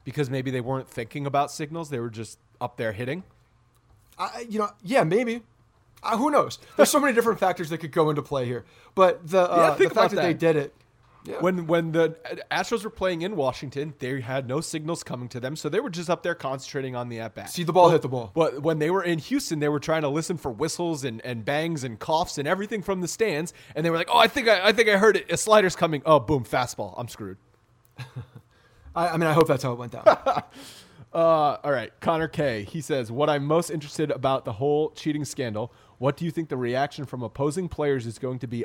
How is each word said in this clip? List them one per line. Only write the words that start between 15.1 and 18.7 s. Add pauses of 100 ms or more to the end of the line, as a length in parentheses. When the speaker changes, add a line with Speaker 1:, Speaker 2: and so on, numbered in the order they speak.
Speaker 1:
to
them,
so
they
were
just
up
there
concentrating
on
the
at-bat.
Speaker 2:
See
the
ball
Speaker 1:
But
Speaker 2:
hit
the
ball.
Speaker 1:
but
when